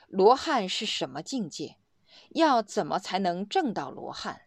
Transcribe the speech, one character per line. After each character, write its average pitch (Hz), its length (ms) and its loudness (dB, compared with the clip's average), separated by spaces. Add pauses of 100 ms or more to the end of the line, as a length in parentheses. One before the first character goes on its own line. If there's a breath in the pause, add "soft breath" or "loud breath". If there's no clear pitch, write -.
罗 196 280 6
汉 269 320 0
是 - 160 -6
什 170 240 -4
么 135 140 -10
境 226 260 -4
界？ - 300 -12 (540 soft breath)
要 285 280 4
怎 214 260 -2
么 156 120 0
才 190 200 -4
能 185 300 -2
证 311 240 0
到 139 180 -6
罗 - 220 -10
汉？ - 340 -10